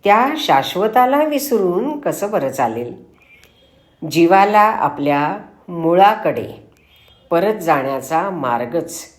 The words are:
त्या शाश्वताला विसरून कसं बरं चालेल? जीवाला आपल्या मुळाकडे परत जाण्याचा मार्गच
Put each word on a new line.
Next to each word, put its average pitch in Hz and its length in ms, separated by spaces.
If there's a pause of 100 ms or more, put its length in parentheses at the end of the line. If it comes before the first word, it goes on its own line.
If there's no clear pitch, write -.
त्या 233 320
शाश्वताला 226 880
विसरून 247 760
कसं 196 300
बरं 160 180
चालेल? 120 460 (1160)
जीवाला 190 500
आपल्या 147 760 (300)
मुळाकडे 175 1000 (600)
परत 190 240
जाण्याचा 156 760
मार्गच 131 720 (180)